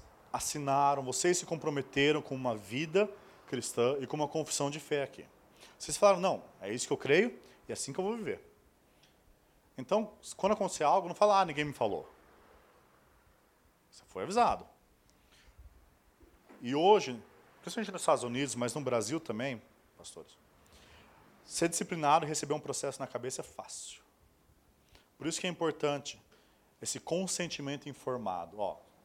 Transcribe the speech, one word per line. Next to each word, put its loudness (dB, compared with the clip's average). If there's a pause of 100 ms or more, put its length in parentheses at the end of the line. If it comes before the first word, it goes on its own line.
(320)
assinaram, 2
vocês 2
se -6
comprometeram 2
com -8
uma -2
vida 0 (380)
cristã 0
e -6
com -6
uma 0
confissão -2
de -8
fé -2
aqui. -10 (540)
Vocês -8
falaram, 8
não, 0 (180)
é -6
isso -4
que 0
eu -2
creio 4 (300)
e -4
é -4
assim -8
que -8
eu 0
vou -2
viver. -6 (1400)
Então, 0 (260)
quando 2
acontecer -2
algo, 6
não -6
fala, 6
ah, 6
ninguém -2
me -6
falou. -2 (1800)
Você -20
foi -8
avisado. 2 (2000)
E -4
hoje, 4 (380)
principalmente -6
nos -6
Estados 4
Unidos, -2
mas -2
no -4
Brasil 0
também, -6 (380)
pastores, -18 (1080)
ser 0
disciplinado 2
e -4
receber -2
um -4
processo -6
na -8
cabeça -8
é -8
fácil. -14 (1160)
Por -6
isso -4
que -4
é 0
importante -2 (600)
esse -6
consentimento -4
informado. -6
Ó, -2 (260)